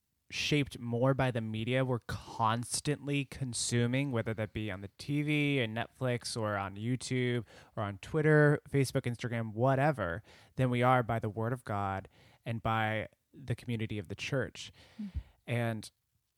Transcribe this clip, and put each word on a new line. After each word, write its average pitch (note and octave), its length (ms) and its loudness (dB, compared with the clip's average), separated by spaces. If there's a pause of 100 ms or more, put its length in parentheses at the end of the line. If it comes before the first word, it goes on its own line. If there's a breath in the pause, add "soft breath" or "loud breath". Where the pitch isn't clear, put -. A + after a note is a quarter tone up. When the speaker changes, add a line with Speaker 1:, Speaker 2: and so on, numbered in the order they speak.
(300)
Speaker 1:
shaped - 480 0
more A#2+ 360 2
by B2+ 160 2
the A#2 100 -2
media A2 440 0
we're B2 220 0
constantly C3 1200 0
consuming, B2 800 0
whether A2+ 220 -2
that A2 180 -4
be G#2+ 180 -4
on F#2+ 100 -6
the G2 180 -10
T C#3+ 240 -2
V D3 380 2
and A2 160 -2
Netflix B2 600 -2
or G#2+ 200 0
on G2 180 -4
YouTube B2 680 0 (320 loud breath)
or A2+ 60 -4
on G2+ 200 -4
Twitter, D3+ 580 6 (100)
Facebook, C#3 320 2
Instagram, A2+ 520 -4
whatever, B2+ 680 2 (340 soft breath)
than B2+ 140 2
we B2 120 2
are B2+ 200 6
by A2+ 160 0
the A2 120 -2
Word A2 220 -2
of B2+ 120 -6
God G2 440 -4 (360 soft breath)
and A2+ 180 -6
by A2 440 0 (260)
the C3+ 220 -6
community A2 440 -4
of G2 100 -8
the G2 60 -8
church. - 580 -4 (280 loud breath)
Speaker 2:
Mm. G#3 100 -8 (360 loud breath)
Speaker 1:
And, A2+ 440 -4 (480)